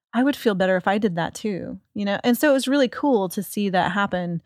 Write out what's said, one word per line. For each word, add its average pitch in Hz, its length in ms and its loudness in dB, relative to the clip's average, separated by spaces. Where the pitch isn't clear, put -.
"I 240 80 2
would 277 140 2
feel 214 180 0
better 185 220 2
if 175 100 -4
I 202 120 2
did 202 180 0
that 165 180 -4
too," - 460 -8
you 208 100 -4
know? 202 180 -2
And 240 160 2
so 302 120 4
it 269 40 6
was 254 140 0
really 269 200 4
cool 240 420 2
to 208 120 -4
see 202 280 -4
that 185 200 2
happen 180 560 -2